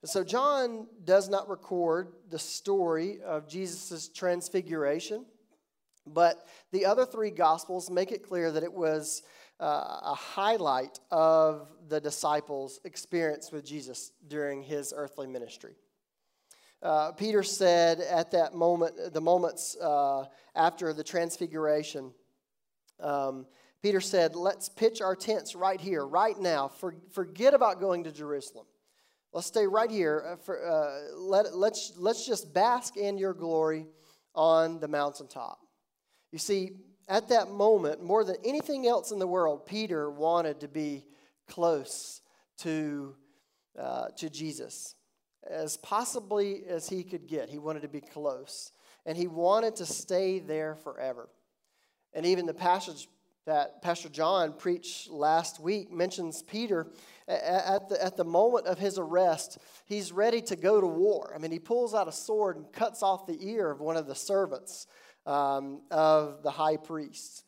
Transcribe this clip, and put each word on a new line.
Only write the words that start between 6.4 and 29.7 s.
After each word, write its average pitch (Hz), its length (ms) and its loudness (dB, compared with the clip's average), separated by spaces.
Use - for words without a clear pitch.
the 185 140 0
other 226 200 4
three 220 260 -4
Gospels 170 580 0
make 180 220 0
it 202 160 -10
clear 170 240 0
that 151 100 0
it 170 100 -4
was, 156 520 -2
uh, - 40 -6
a 147 100 -2
highlight 170 840 0
of 160 640 4
the 151 120 -2
disciples' 147 840 -4
experience 165 680 -4
with 147 140 -10
Jesus 139 460 -12
during 143 340 -6
his 143 340 -6
earthly 143 300 -8
ministry. 120 500 -12
Uh, 156 300 2
Peter 208 280 2
said 175 600 4
at 170 300 0
that 170 220 2
moment, 170 600 2
the 156 80 0
moments, 170 560 2
uh, 143 480 2
after 170 400 2
the 151 100 -8
transfiguration, 156 1120 -2
um, 135 480 -4
Peter 196 200 2
said, 170 340 2
"Let's 180 340 -2
pitch 226 320 0
our 190 140 0
tents 190 400 -4
right 190 260 0
here, 165 240 -2
right 190 320 2
now. 160 300 0
For-, 165 300 -8
forget 190 420 2
about 220 240 4
going 175 240 0
to 160 80 -10
Jerusalem. 147 560 -10
Let's 170 140 -6
stay 214 180 2
right 214 240 4